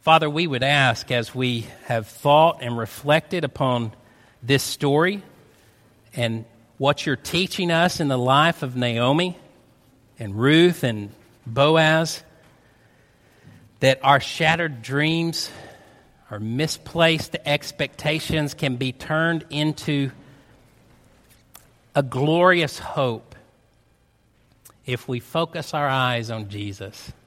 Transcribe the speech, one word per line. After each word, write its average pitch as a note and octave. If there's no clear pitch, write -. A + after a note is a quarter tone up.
Father, D#3
we D#3+
would B2+
ask, C3+
as A#2+
we B2
have A2+
thought D3+
and A#2+
reflected D3+
upon B2
this C3
story E3
and A2+
what C#3+
you're D3
teaching F3
us E3+
in D#3
the C3
life C#3+
of B2+
Naomi B2+
and G2+
Ruth D#3
and G#2+
Boaz, D#3
that C3
our C#3
shattered D#3
dreams, D#3
our G#2
misplaced D#3+
expectations D3
can C3+
be B2+
turned D#3+
into D3
a D3
glorious D#3+
hope -
if B2
we B2+
focus E3
our D3
eyes B2
on A2
Jesus. G2+